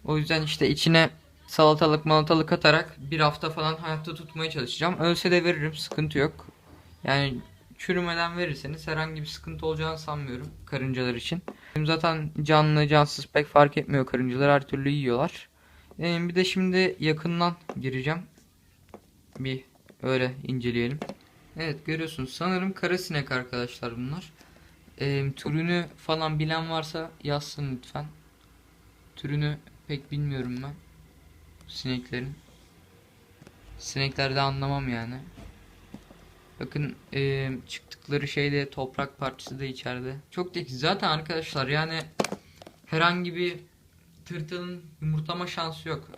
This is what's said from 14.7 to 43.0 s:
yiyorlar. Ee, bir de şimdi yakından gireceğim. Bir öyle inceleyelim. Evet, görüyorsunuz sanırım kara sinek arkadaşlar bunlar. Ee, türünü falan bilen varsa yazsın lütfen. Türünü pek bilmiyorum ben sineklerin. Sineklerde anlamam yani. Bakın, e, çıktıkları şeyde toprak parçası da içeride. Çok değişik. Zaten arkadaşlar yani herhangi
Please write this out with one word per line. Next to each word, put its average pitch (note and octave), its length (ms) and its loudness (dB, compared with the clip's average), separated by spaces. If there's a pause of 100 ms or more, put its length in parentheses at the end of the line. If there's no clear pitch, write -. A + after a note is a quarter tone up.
yiyorlar. C#3 580 0 (520)
Ee, E3+ 280 0
bir F3 60 -4
de F#3 100 4
şimdi F#3 560 2
yakından E3+ 560 2 (240)
gireceğim. C3 420 -2 (1160)
Bir C3 260 -6 (380)
öyle B2+ 400 2
inceleyelim. A#2+ 560 -2 (580)
Evet, D#3 300 -6
görüyorsunuz D#3 460 -4
sanırım F#3 400 0
kara F3+ 260 0
sinek D3 340 -4
arkadaşlar B2 640 -4
bunlar. C#3 360 -8 (680)
Ee, C#3 360 0
türünü E3 500 0 (100)
falan D#3 420 -2
bilen D#3+ 320 -2
varsa D#3+ 400 -4 (140)
yazsın C#3+ 520 -4
lütfen. C#3+ 300 -10 (1120)
Türünü D3 420 -2 (300)
pek C#3+ 240 -8
bilmiyorum C3 500 -4
ben C#3+ 120 -10 (920)
sineklerin. B2+ 640 -6 (1400)
Sineklerde C#3 600 -2
anlamam C#3 480 0
yani. A#2 260 -4 (1500)
Bakın, D3 340 -4 (200)
e, C3+ 360 0 (180)
çıktıkları - 600 -6
şeyde C#3+ 420 0
toprak C#3 480 -6
parçası C3 420 -8
da C#3 40 -6
içeride. C3 520 -6 (140)
Çok F3+ 240 -6
değişik. C3 220 -6
Zaten E3+ 320 0
arkadaşlar D#3 580 -2
yani D#3+ 340 -2 (840)
herhangi E3+ 500 2